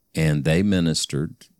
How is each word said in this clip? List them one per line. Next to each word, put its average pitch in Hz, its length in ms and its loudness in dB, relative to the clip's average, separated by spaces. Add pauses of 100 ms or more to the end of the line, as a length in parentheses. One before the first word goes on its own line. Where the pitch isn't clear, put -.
(140)
and 76 300 0
they 80 200 2
ministered 82 840 -2 (120)